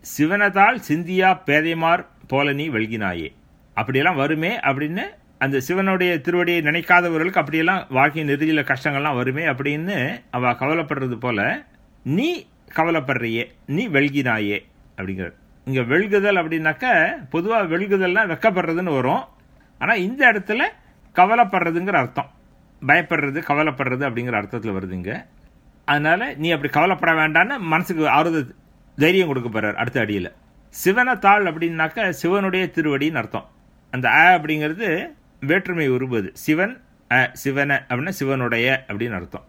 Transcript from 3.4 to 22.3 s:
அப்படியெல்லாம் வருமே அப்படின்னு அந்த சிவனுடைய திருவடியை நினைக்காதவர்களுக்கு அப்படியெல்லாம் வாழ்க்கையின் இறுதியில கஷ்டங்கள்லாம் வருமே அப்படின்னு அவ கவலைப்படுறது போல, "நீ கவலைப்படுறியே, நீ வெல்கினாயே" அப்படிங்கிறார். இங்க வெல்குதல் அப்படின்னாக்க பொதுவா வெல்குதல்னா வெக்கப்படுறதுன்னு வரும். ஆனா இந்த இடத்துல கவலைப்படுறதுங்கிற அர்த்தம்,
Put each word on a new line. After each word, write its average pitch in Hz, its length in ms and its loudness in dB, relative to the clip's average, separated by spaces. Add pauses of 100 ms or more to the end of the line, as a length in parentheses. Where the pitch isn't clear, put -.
அப்படியெல்லாம் 135 420 0
வருமே 156 440 -2
அப்படின்னு 151 440 -2 (340)
அந்த 139 220 0
சிவனுடைய 185 580 0
திருவடியை 170 440 0
நினைக்காதவர்களுக்கு 170 800 2
அப்படியெல்லாம் 160 480 0
வாழ்க்கையின் 143 420 2
இறுதியில 156 300 0
கஷ்டங்கள்லாம் 139 540 -2
வருமே 131 280 -2
அப்படின்னு 151 760 -4 (100)
அவ 123 200 0
கவலைப்படுறது 139 680 -4
போல, 123 480 -2 (400)
"நீ 196 240 0 (440)
கவலைப்படுறியே, 131 680 -2 (220)
நீ 160 220 -2
வெல்கினாயே" 131 720 0 (400)
அப்படிங்கிறார். 95 380 -8 (300)
இங்க 131 160 -2
வெல்குதல் 196 580 2
அப்படின்னாக்க 160 460 -2 (460)
பொதுவா 208 340 0
வெல்குதல்னா 190 600 0
வெக்கப்படுறதுன்னு 175 680 0
வரும். 139 300 0 (560)
ஆனா 175 140 0
இந்த 226 280 -2 (100)
இடத்துல 214 320 -2 (520)
கவலைப்படுறதுங்கிற 185 800 2
அர்த்தம், 139 360 0 (580)